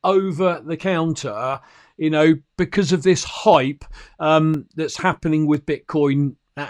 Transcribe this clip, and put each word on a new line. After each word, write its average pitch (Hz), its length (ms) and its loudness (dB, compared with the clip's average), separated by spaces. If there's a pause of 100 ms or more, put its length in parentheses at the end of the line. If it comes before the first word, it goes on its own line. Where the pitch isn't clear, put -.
over 185 600 0
the 156 120 -6
counter, 139 840 -4 (360)
you 156 140 -2
know, 156 240 4 (220)
because 180 340 -2
of 165 140 0
this 185 180 2
hype, 143 600 0 (340)
um, 156 560 2
that's 160 220 -6
happening 156 500 -2
with 147 180 0
Bitcoin 143 720 -2 (220)
a-, 143 140 -10